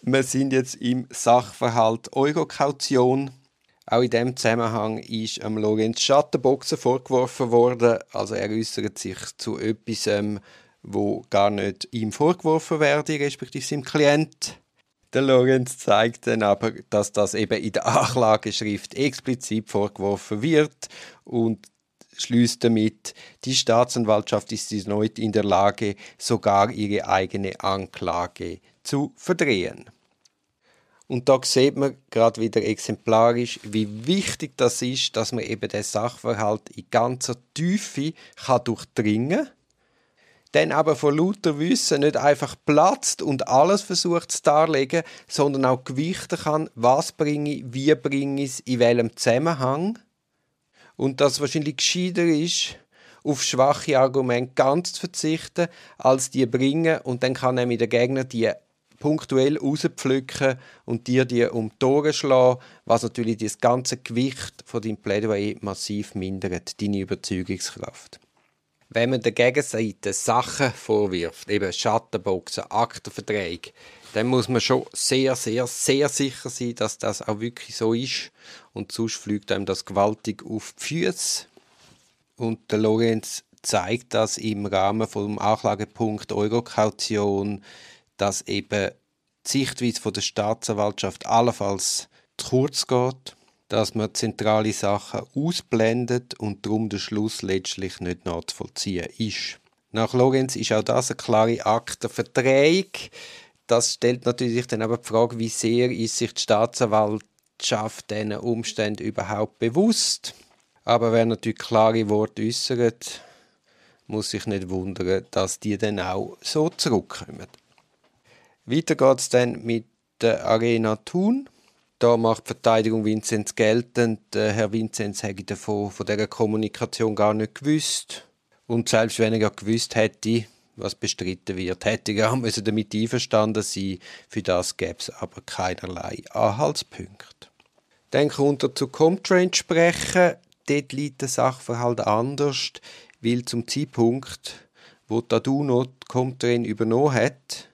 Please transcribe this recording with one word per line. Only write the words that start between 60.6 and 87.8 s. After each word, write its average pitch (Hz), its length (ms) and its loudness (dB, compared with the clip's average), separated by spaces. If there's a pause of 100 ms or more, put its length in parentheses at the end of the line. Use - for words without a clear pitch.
und 120 200 -6
dir 127 200 2
die 120 180 2
um 110 260 -4 (100)
die 135 40 2
Ohren 147 300 4
schlagen, 127 460 4 (260)
was 117 160 2
natürlich 113 340 -4
das 107 220 -6
ganze 123 400 0
Gewicht 127 640 -6
von - 160 -6
deinem 107 160 -6
Plädoyer 104 640 -2
massiv 101 540 -6
mindert, 95 680 -6
deine 101 200 -2
Überzeugungskraft. - 1200 -8 (680)
Wenn 117 220 0
man 131 100 0
der 110 120 2
Gegenseite 117 800 0
Sachen 120 580 0
vorwirft, 95 800 -2
eben 98 220 0
Schattenboxen, 101 1000 -2
Aktenverträge, 104 1000 -4 (400)
dann 110 160 0
muss 127 200 2
man 123 120 2
schon 127 320 2
sehr, 131 420 0
sehr, 120 320 -2
sehr 139 420 0
sicher 135 400 -4
sein, 120 280 -6
dass 110 200 -4
das 107 240 -4
auch 104 200 -4
wirklich - 360 -10
so 113 160 0
ist. 123 380 -4 (420)
Und 104 200 -12
sonst 113 240 -4
fliegt 104 340 -6
einem 98 160 -2
das 95 180 -4
gewaltig 104 640 -2
auf 110 320 -10
die - 60 -14
Füße. - 640 -4 (880)
Und 113 340 -6
der 107 80 2
Lorenz 110 640 2 (180)
zeigt 104 540 -2
das 110 240 0
im 104 280 -4
Rahmen 101 420 0
vom 104 300 -6
Anklagepunkt 107 920 -2
Eurokaution, 104 1300 -2 (520)